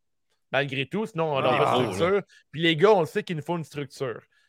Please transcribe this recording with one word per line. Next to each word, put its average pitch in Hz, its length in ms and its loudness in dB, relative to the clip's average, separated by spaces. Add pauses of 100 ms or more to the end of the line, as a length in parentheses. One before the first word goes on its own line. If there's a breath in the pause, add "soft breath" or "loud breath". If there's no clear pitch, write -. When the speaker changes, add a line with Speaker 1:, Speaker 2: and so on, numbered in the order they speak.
(500)
Speaker 1:
malgré 135 360 -2
tout. 214 200 -4
Sinon, 160 280 -2
on 135 40 0
Speaker 2:
Ah. 135 40 2
Speaker 1:
n'a 156 80 2
pas 151 80 2
de 147 60 2
Speaker 3:
Ah. 123 100 2 (180)
Speaker 1:
structure. 180 300 0 (280 soft breath)
Puis 151 120 -6
les 165 140 2
gars, 196 160 6
on 185 120 4
sait 196 180 -4
qu'il 175 140 -6
nous 147 60 -8
faut 170 140 -4
une 165 80 -8
structure. 135 560 -10 (280)